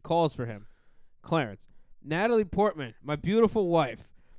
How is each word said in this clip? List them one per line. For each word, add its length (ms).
calls 320
for 100
him. 220
Clarence, 440
"Natalie 420
Portman, 580
my 140
beautiful 520
wife, 420